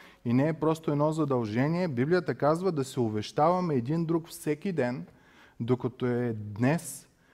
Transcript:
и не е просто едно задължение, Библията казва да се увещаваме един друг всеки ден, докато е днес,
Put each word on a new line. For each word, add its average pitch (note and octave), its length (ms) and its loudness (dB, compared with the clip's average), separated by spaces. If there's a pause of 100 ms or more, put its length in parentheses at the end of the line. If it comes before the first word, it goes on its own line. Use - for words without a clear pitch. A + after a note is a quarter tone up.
(240)
и A#2+ 80 0
не C3+ 160 4
е E3 40 0
просто D#3 380 0
едно D3 220 2
задължение, C#3+ 760 0
Библията D3 460 0
казва E3 380 2
да C#3 120 -2
се C3 160 -4
увещаваме D3 760 0
един C#3+ 300 0
друг E3 240 -2
всеки D3+ 440 -4
ден, C#3 340 -2 (540)
докато B2 460 0
е A#2+ 260 0
днес, A2 760 -2 (260)